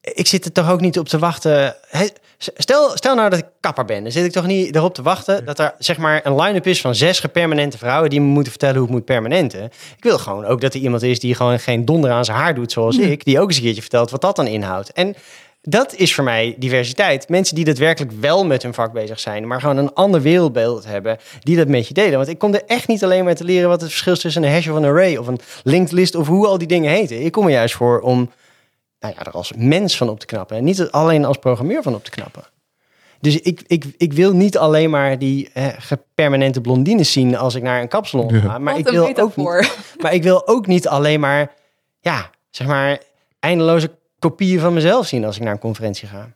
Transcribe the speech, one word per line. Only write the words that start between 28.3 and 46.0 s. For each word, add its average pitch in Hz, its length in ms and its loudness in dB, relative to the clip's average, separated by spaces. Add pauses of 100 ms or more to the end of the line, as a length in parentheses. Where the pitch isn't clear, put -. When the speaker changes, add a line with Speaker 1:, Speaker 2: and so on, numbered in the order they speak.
Speaker 1:
nou 107 180 -12
ja, - 60 -14
er - 80 -14
als 87 240 -10
mens 135 400 2
van 123 120 0
op 107 120 -8
te - 60 -20
knappen. 107 300 -8
En 120 80 -4
niet 180 260 0
alleen 156 340 2
als 135 120 0
programmeur 135 460 -2
van 143 120 -4
op 104 100 -10
te - 60 -18
knappen. - 320 -16 (800)
Dus 151 200 2
ik, 175 260 -4
ik, 160 180 -2 (120)
ik 170 160 0
wil 185 220 4
niet 190 240 2
alleen 156 320 4
maar 139 280 0
die, 135 340 -4
eh, 131 140 -4 (120)
gepermanente 135 840 0
blondines 139 520 2
zien 123 240 2
als 123 180 -2
ik 127 80 -6
naar 123 180 0
een 120 80 -6
kapsalon 127 460 -2
Speaker 2:
Ja. 110 60 6
Speaker 1:
ga. 110 180 -2
Maar 143 140 -2
Speaker 3:
Wat 143 80 -2
Speaker 1:
ik 156 60 0
Speaker 3:
een 262 60 2
Speaker 1:
wil 170 100 4
ook 165 60 4
Speaker 3:
metafoor. 180 520 0
Speaker 1:
niet, - 420 -4
maar 165 120 0
ik 175 80 2
wil 185 260 2
ook 226 180 2
niet 180 220 2
alleen 147 320 2
maar, 143 320 0 (480)
ja, 127 300 -4 (200)
zeg - 160 -8
maar, 139 320 0 (420)
eindeloze 165 500 2 (280)
kopieën 180 420 0
van 175 140 2
mezelf 175 320 2
zien 117 180 -4
als 104 120 -4
ik 110 60 -10
naar 110 100 -4
een 104 60 -6
conferentie 107 500 -6